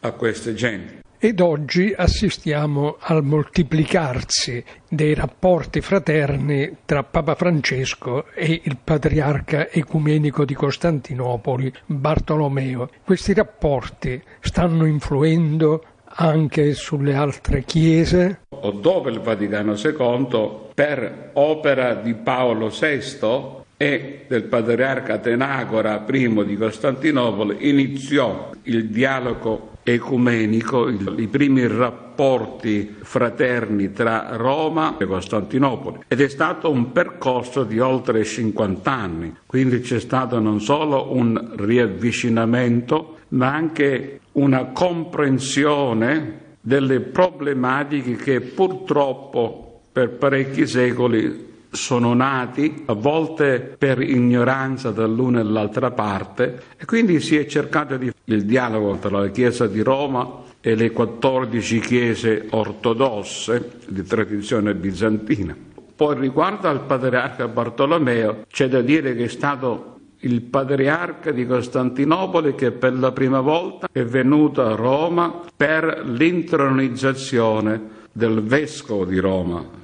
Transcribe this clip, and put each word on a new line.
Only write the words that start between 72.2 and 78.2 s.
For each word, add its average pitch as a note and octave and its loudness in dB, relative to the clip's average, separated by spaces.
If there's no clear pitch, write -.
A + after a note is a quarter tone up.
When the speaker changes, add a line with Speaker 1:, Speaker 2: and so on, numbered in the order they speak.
Speaker 1:
che B2+ 0
per B2+ 0
la C3 2
prima C3+ 2
volta E3 -2
è C3 -2
venuto C3+ 4
a A2 0
Roma D#3+ 0
per D#3 0
l'intronizzazione C3 0
del A2 0